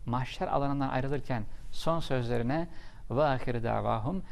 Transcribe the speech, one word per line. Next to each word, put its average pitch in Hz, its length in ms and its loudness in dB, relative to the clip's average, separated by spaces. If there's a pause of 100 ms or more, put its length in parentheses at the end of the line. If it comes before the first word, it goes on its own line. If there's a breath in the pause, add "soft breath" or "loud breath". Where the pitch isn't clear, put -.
mahşer 127 420 -2
alanından 139 420 2
ayrılırken 131 540 0 (280 loud breath)
son 165 280 2
sözlerine 123 680 0 (440 loud breath)
"Ve 131 120 4
ahir 127 400 2
davahum 113 680 0